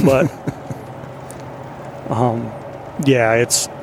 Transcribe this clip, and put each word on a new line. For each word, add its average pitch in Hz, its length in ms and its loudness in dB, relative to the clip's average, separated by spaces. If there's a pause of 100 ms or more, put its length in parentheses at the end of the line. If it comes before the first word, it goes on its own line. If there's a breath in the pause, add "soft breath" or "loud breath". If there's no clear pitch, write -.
But, 139 260 8
<laughs> - 1800 -10
um, 113 420 0 (540)
yeah, 120 300 6
it's, 120 320 2 (160)